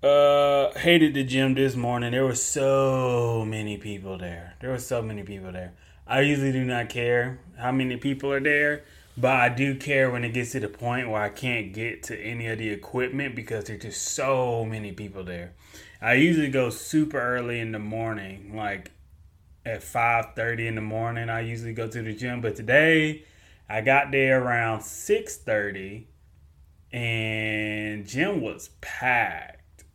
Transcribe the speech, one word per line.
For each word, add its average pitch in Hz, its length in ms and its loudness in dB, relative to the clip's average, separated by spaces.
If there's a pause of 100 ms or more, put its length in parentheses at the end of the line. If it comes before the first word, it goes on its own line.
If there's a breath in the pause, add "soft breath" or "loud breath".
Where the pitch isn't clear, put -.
Uh, 143 760 6
hated 160 340 8
the 139 80 2
gym 131 320 4
this 131 220 2
morning. 120 340 0
There 127 140 2
were 127 100 2
so 131 1120 2
many 107 300 -4
people 98 420 -8
there. 87 420 -10
There 127 100 -8
were 123 100 -4
so 120 200 -4
many 110 220 -6
people 95 300 -12
there. 90 220 -10 (340 soft breath)
I 131 140 2
usually 143 280 2
do 131 140 0
not 120 240 -2
care 120 500 0 (180)
how 123 140 -2
many 127 280 0
people 139 340 -2
are 135 80 2
there, 147 420 2 (340 loud breath)
but 123 140 4
I 123 180 6
do 131 280 0
care 135 340 2
when 120 140 -2
it 113 100 -4
gets 120 180 -4
to 135 80 -4
the 104 80 -4
point 120 400 -4
where 107 140 0
I 104 60 0
can't 113 440 -4
get 110 320 -6
to 101 160 -10
any 113 280 -6
of 113 100 -4
the 110 100 -4
equipment 127 680 -4
because 110 280 -6
there's 104 160 -10
just 107 220 -10
so 127 600 0
many 110 260 -6
people 95 320 -12
there. 87 320 -10 (480 loud breath)
I 117 120 4
usually 156 360 4
go 131 180 2
super 151 520 -2
early 120 400 -2
in 113 100 -6
the 110 80 -6
morning, 104 760 -6
like, 101 340 -6 (760)
at 110 200 -6
five 117 500 0
thirty 113 320 -2
in 113 80 -4
the 110 60 -4
morning. 113 500 -4
I 113 100 -2
usually 117 320 -8
go 113 140 -6
to 113 160 -8
the 110 100 -6
gym, 123 280 -6
but 110 160 -2
today 156 680 4 (440 soft breath)
I 110 140 -2
got 139 280 4
there 135 320 4
around 117 400 0
six - 540 -2
thirty 101 720 -4 (840)
and 107 1120 -2
gym 156 340 0
was 107 300 -8 (100)
packed. - 1040 -2 (100)